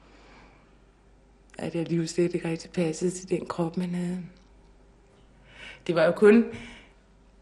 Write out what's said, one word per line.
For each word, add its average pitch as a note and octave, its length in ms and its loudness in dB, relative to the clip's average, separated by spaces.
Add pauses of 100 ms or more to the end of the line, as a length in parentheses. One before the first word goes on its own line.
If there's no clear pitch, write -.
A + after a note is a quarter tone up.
(1600)
at E3 160 -8
jeg E3 140 -4
lige E3 180 0
slet F3 280 0
ikke E3+ 140 -4
rigtig E3 220 -8
passede E3+ 400 -2
til - 200 -8
den F3 160 -2
krop, E3+ 300 -4
man F3+ 180 -4
havde. F3 280 -6 (1600)
Det F3 80 0
var E3 100 6
jo E3+ 80 6
kun A3 320 8 (960)